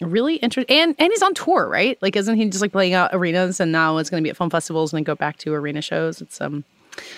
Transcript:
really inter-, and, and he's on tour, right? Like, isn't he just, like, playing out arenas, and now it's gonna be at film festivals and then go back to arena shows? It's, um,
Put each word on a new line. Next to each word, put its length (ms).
really 420
inter-, 280
and, 280
and 140
he's 100
on 120
tour, 340
right? 320
Like, 160
isn't 200
he 100
just, 160
like, 100
playing 220
out 180
arenas, 480
and 100
now 280
it's 100
gonna 140
be 80
at 60
film 120
festivals 460
and 40
then 60
go 100
back 240
to 140
arena 300
shows? 400
It's, 180
um, 240